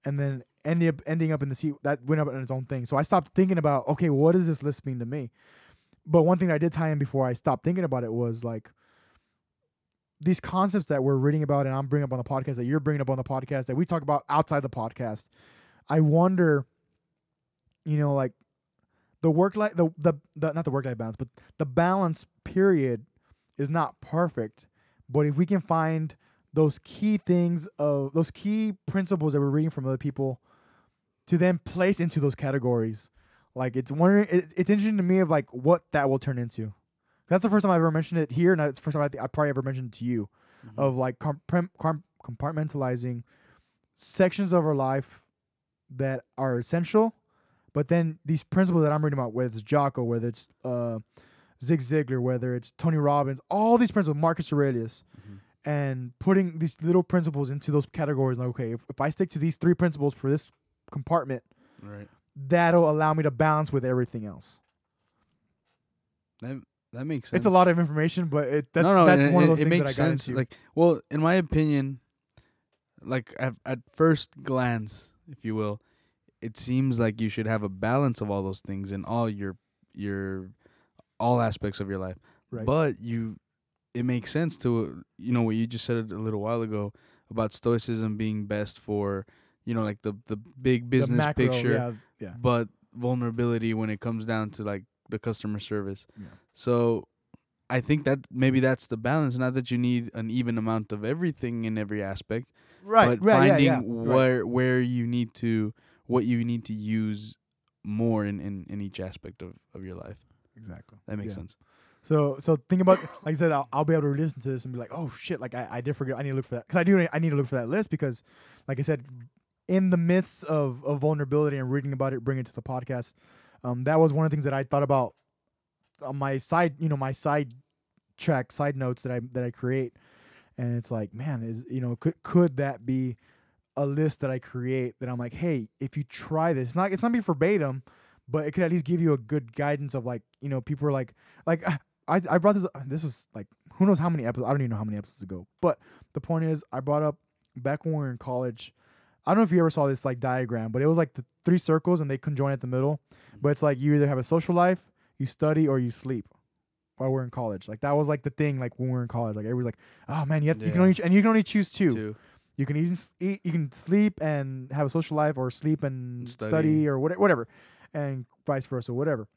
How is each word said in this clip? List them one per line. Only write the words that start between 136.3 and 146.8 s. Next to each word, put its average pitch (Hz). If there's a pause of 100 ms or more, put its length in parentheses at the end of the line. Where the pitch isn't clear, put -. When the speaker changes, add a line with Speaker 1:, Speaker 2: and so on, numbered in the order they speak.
Speaker 1:
this," 127
not, 190
it's 190
not 233
be 240
verbatim, 151 (440)
but 147
it 156
could 185
at 165
least 170
give 165
you 160
a 139
good 123
guidance 143
of, 127
like, 120 (200)
you 143
know, 131
people 143
are 147
like, 135 (320)
like, 165
<sighs> -
I, 175 (100)
I 175
brought 202
this, 185 (220)
this 156
was, 139
like, 104 (300)
who 190
knows 190
how 170
many 151
episodes, 120
I 127
don't 139
even 120
know 107
how 107
many 107
episodes -
ago. 92 (160)
But 175 (360)
the 151
point 160
is, 160
I 131
brought 147